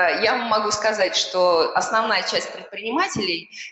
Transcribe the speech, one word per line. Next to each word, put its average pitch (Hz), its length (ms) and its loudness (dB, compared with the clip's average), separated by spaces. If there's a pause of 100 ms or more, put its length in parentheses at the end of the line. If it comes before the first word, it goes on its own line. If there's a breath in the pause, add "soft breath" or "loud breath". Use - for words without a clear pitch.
(240)
я 254 140 2
вам 233 100 -4
могу 214 240 0
сказать, 208 460 0
что 180 580 2
основная 214 480 0
часть - 260 -4
предпринимателей, 202 1000 -4 (220 loud breath)